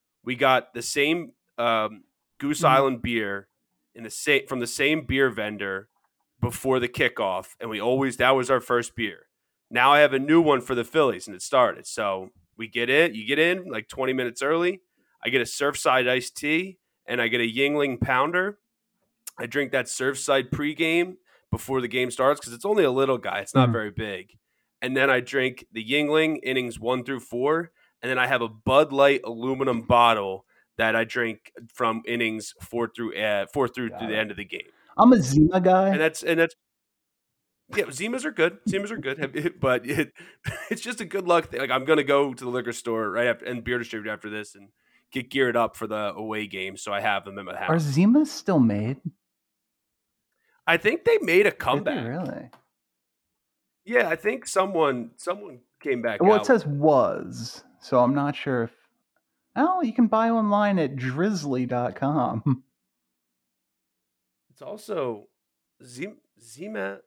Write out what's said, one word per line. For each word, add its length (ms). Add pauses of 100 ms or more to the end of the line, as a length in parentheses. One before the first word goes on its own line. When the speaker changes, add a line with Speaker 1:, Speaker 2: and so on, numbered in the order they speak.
(240)
Speaker 1:
we 120
got 380
the 80
same, 520 (240)
um, 460 (360)
Goose 200
Speaker 2:
Mm-hmm. 80
Speaker 1:
Island 340
beer 460 (480)
in 80
the 60
sa-, 380
from 120
the 80
same 380
beer 240
vendor 600 (500)
before 400
the 80
kickoff, 720
and 100
we 120
always, 360
that 140
was 180
our 120
first 340
beer. 300 (460)
Now 200
I 80
have 140
a 60
new 220
one 200
for 140
the 100
Phillies, 420
and 80
it 60
started. 440
So 440 (260)
we 120
get 220
in, 260
you 100
get 140
in, 260
like, 240
twenty 240
minutes 280
early. 400 (420)
I 60
get 120
a 40
Surfside 640
iced 280
tea, 400 (280)
and 160
I 60
get 140
a 100
Yuengling 480
Pounder. 580 (800)
I 100
drink 260
that 140
Surfside 640
pregame 640 (360)
before 300
the 80
game 200
starts 300
'cause 140
it's 120
only 200
a 60
little 260
guy. 220
It's 140
not 120
Speaker 2:
Mm-hmm. 80
Speaker 1:
very 180
big. 460 (440)
And 140
then 140
I 100
drink 540
the 100
Yuengling 580
innings 380
one 240
through 160
four, 520 (300)
and 80
then 80
I 100
have 140
a 60
Bud 460
Light 320
aluminum 560
bottle 640 (320)
that 180
I 80
drink 480 (220)
from 320
innings 560
four 260
through, 300
uh, 360
four 140
through 220
Speaker 2:
Got 100
Speaker 1:
to 80
the 60
Speaker 2:
it. 40
Speaker 1:
end 140
of 60
the 80
game. 240 (280)
Speaker 2:
I'm 160
a 80
Zima 400
guy. 280
Speaker 1:
And 120
that's, 220
and 160
that's, 160 (1200)
yeah, 100
Zimas 400
are 60
good. 340
Zimas 260
are 60
good. 220
Have, 140
<laughs> 260
but 260
it, 260 (340)
<laughs> 240
it's 120
just 200
a 40
good 220
luck 220
thing. 120
Like, 100
I'm 140
gonna 180
go 300
to 100
the 60
liquor 240
store 380
right 160
after, 180
and 180
beer 160
distributor 340
after 160
this 260
and 140 (420)
get 180
geared 260
up 200
for 120
the 280
away 300
game, 320
so 160
I 60
have 260
them 140
in 60
my 100
house. 140
Speaker 2:
Are 80
Zimas 500
still 320
made? 380 (1700)
Speaker 1:
I 80
think 260
they 140
made 300
a 20
Speaker 2:
Did 40
they 40
Speaker 1:
comeback. 500
Speaker 2:
really? 420 (1400)
Speaker 1:
Yeah, 220
I 80
think 300
someone, 720
someone 420 (220)
came 220
back 180
Speaker 2:
Well, 140
it 60
Speaker 1:
out. 40
Speaker 2:
says 200
was, 1000 (180)
so 180
I'm 140
not 220
sure 280
if, 80 (840)
oh, 260
you 120
can 140
buy 220
online 480
at 180
drizzly 680
dot 300
com. 720
<laughs> 40 (1800)
Speaker 1:
It's 100
also 640 (580)
Z-, 300 (280)
Zima. 640